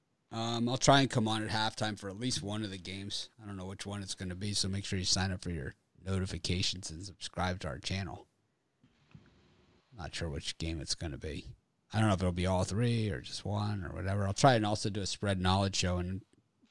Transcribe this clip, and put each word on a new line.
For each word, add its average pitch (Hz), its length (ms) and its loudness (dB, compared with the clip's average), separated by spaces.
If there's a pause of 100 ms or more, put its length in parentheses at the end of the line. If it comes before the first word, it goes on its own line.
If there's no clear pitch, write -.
(320)
Um, 117 360 0
I'll 127 80 2
try 139 240 8
and 135 80 4
come 113 200 2
on 110 140 0
at 104 80 -4
halftime 110 480 0
for 101 120 -10
at 95 80 -10
least 120 240 -2
one 104 220 -2
of 101 60 -4
the 95 80 -8
games. 98 500 -8 (140)
I 107 40 -18
don't 101 100 -8
know 92 100 -8
which 98 200 -10
one 101 160 -4
it's 98 120 -6
gonna 92 200 -6
be, 101 200 -4
so 98 140 0
make 95 160 -2
sure 98 140 -4
you 90 60 -2
sign 95 280 2
up 90 100 -6
for 87 80 -6
your 76 240 -6 (300)
notifications 92 880 -2
and 82 140 -10
subscribe 92 560 -4
to 82 80 -6
our 64 100 -6
channel. - 480 -6 (1700)
Not - 180 -8
sure 85 140 -4
which 76 300 -6
game 80 220 -2
it's - 140 -4
gonna 73 240 -6
be. 76 280 -8 (460)
I 107 60 0
don't 110 100 6
know 101 60 4
if 90 60 0
it'll 92 120 2
be 90 140 0
all 92 180 2
three 113 440 0
or 71 120 -2
just - 240 -10
one 104 400 -2
or - 100 -8
whatever. 98 320 0
I'll 98 60 2
try 131 220 8
and 107 120 4
also 107 240 0
do 101 100 -4
a 95 60 -2
spread 98 340 0
knowledge 95 360 4
show 90 220 2
in 90 240 -4 (480)